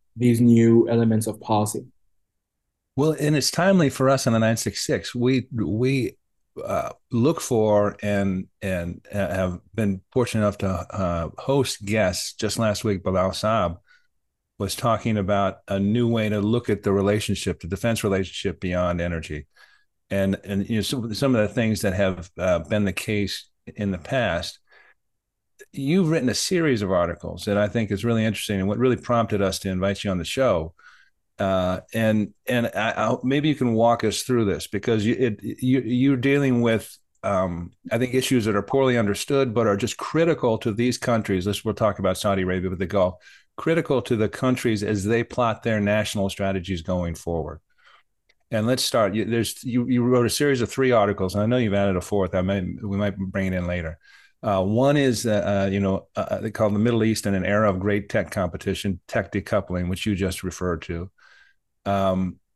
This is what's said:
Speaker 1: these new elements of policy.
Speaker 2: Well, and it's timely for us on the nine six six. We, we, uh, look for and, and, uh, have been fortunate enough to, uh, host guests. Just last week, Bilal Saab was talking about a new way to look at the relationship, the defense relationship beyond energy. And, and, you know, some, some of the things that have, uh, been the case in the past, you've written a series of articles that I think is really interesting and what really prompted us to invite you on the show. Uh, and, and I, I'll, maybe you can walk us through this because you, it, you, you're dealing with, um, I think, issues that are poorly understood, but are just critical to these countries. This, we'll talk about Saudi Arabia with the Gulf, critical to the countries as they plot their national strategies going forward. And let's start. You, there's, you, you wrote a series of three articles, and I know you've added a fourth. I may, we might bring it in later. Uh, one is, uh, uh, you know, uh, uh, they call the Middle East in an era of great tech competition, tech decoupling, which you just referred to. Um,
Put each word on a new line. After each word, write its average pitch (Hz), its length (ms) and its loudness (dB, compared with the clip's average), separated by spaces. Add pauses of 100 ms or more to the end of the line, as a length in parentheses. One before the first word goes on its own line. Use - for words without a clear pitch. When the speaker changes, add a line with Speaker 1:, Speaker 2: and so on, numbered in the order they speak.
(160)
Speaker 1:
these 120 260 4
new 117 480 8
elements 113 380 2
of 104 140 -6
policy. 107 440 -2 (1080)
Speaker 2:
Well, 151 240 2
and 151 160 2
it's - 160 0
timely 175 380 4
for 131 200 2
us 135 160 2
on 120 80 4
the 113 60 4
nine 113 180 4
six - 280 -6
six. - 280 -4
We, 123 380 2
we, 117 680 -2 (480)
uh, - 280 -4 (180)
look 123 280 2
for 107 600 2
and, 98 460 0 (160)
and, 87 500 -6
uh, 98 220 -2
have 92 240 -2 (160)
been 101 260 0 (100)
fortunate 113 300 0
enough 104 160 2
to, 98 100 -2
uh, 87 680 -4
host 135 480 -2
guests. 98 480 0
Just - 240 -4
last 107 260 0
week, 98 200 -2
Bilal 95 260 2
Saab 98 480 0 (800)
was 98 180 -4
talking 110 440 0
about 98 480 0
a 98 120 -2
new 113 280 2
way 113 220 0
to 104 120 0
look 117 300 0
at 98 100 -2
the 101 100 0
relationship, 98 680 0
the 90 80 -10
defense 107 360 -2
relationship 95 560 -2
beyond 90 400 -2
energy. 80 460 -6 (640)
And, 98 340 0
and, 98 240 -4
you 113 100 -2
know, 104 40 0
some, 113 320 -6
some 131 220 2
of 107 120 4
the 101 60 -10
things 110 280 0
that 98 120 0
have, 92 460 -2
uh, 90 180 2
been 101 280 -2
the 95 60 0
case - 600 -4 (240)
in 101 160 -2
the 92 80 -4
past, 92 580 -4 (1160)
you've 156 360 0
written 151 200 0
a 104 40 2
series 156 480 0
of 95 100 0
articles 87 540 -2
that 101 120 0
I 104 100 2
think 107 240 -2
is 98 120 -2
really 113 220 2
interesting 101 340 -2
and 95 80 0
what 104 120 0
really 123 160 4
prompted 110 480 0
us 95 160 0
to 101 100 -6
invite 95 340 -2
you 104 60 -2
on 92 80 0
the 85 60 -4
show. 87 500 0 (640)
Uh, 92 440 0 (120)
and, 110 400 0 (140)
and 117 260 0
I, 107 240 -2
I'll, 110 260 0
maybe 143 240 0
you 151 60 2
can 123 200 0
walk 117 300 4
us 104 200 -2
through 120 220 0
this 90 200 -2
because 107 400 -2
you, 117 140 2
it, 117 240 0
you, 127 380 0
you're 123 340 2
dealing 131 460 2
with, 113 360 0 (240)
um, 90 520 -2 (180)
I 117 80 0
think, 123 160 0
issues 127 300 2
that 107 100 2
are 101 80 2
poorly 131 340 2
understood, 117 560 0
but 113 140 2
are 101 100 4
just 107 200 -4
critical 156 640 0
to 120 120 -2
these 120 260 0
countries. 104 480 0
This, 101 180 -2
we'll 107 120 -2
talk 104 240 0
about 95 180 0
Saudi 98 240 0
Arabia 92 300 -2
with 87 80 -6
the 92 80 -2
Gulf, 92 280 0 (400)
critical 156 480 0
to 123 120 0
the 107 140 2
countries 120 520 0
as 104 220 0
they 113 200 2
plot 117 380 -2
their 110 180 0
national 104 500 0
strategies 95 520 -4
going 87 320 -2
forward. 82 460 -6 (880)
And 107 160 -2
let's 123 180 0
start. 104 300 2
You, 107 120 0
there's, 113 380 -2
you, 123 240 -2
you 123 160 2
wrote 123 220 4
a 107 60 0
series 139 300 0
of 107 100 -2
three 131 200 2
articles, 101 440 2
and 104 80 0
I - 20 0
know 120 120 2
you've 110 180 0
added 101 220 0
a 87 40 -2
fourth. 95 320 -2
I 92 80 0
may, 98 200 0 (200)
we 98 160 -4
might 101 180 -2
bring 95 300 -4
it 95 80 -2
in 90 140 -4
later. 85 320 -6 (420)
Uh, 98 220 0
one 127 340 2
is, 123 300 2
uh, 101 380 0
uh, 98 40 0
you 98 120 0
know, 95 340 0
uh, 104 160 -4
uh, 101 80 -2
they 110 100 -6
call 107 220 0
the 104 80 0
Middle 113 240 2
East 110 240 0
in 98 80 2
an 92 100 0
era 104 240 2
of 92 100 0
great 101 300 -2
tech 98 220 -2
competition, 95 760 -4
tech 101 240 -4
decoupling, 92 560 -2
which 90 200 -4
you 104 80 0
just 92 280 -2
referred 90 400 -4
to. 87 280 -8 (760)
Um, 95 520 0 (180)